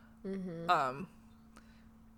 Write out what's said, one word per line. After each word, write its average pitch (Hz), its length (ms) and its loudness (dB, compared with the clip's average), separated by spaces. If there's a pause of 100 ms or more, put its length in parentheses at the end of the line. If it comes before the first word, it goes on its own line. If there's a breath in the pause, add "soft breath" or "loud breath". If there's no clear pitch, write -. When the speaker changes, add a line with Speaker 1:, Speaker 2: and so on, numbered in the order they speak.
(260 soft breath)
Speaker 1:
Mm-hmm. 185 440 -4
Speaker 2:
Um, 139 380 4 (1120 soft breath)